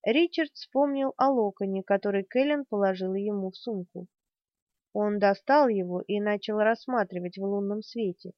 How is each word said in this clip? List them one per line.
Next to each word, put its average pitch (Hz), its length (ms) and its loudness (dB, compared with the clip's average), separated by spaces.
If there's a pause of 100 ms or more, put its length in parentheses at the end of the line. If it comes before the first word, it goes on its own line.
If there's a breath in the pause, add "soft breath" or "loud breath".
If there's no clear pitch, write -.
Ричард 311 480 2
вспомнил 277 640 0
о 269 140 2
локоне, 196 520 0
который 196 400 0
Кэлен 285 440 0
положила 190 500 0
ему 196 340 -2
в 185 60 -20
сумку. 185 500 -8 (840)
Он 208 260 0
достал 202 480 4
его 180 360 0
и 208 180 -2
начал 208 380 -2
рассматривать 208 800 0
в 190 60 -8
лунном 202 400 -2
свете. 190 540 -6